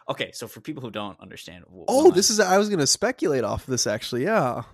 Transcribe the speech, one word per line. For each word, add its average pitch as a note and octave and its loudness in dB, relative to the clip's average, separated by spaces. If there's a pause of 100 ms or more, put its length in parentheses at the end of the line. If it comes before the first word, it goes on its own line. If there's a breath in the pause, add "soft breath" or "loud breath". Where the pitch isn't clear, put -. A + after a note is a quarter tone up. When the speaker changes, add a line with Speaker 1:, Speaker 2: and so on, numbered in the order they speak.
Speaker 1:
Okay, A#2+ -6
so A2+ -14
for - -18
people C#3 -12
who A#2+ -10
don't G2+ -10
understand, F2 -20
w-, F2+ -20
Speaker 2:
Oh, C#4 2
Speaker 1:
Will F4+ 10
Speaker 2:
this F#3+ 2
Speaker 1:
and G#3 0
Speaker 2:
is, - -
I F#3 4
was G#3 2
gonna E3 0
speculate E3 0
off G#2+ -4
of - -18
this, B2 -2
actually, A#2 -4
yeah. D#3+ -2 (120)